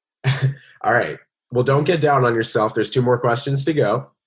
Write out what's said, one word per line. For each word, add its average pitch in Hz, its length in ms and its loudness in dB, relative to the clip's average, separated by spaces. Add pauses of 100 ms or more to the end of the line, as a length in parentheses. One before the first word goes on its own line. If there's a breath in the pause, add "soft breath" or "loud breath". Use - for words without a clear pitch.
<laughs> - 240 -16 (560 loud breath)
All 107 100 2
right. 87 260 0 (340)
Well, 123 120 0
don't 139 200 2
get 170 160 0
down 143 240 2
on 120 100 2
yourself. 110 400 0
There's 107 160 -2
two 131 120 0
more 123 160 2
questions 131 480 -2
to 165 80 0
go. 123 360 -2 (160)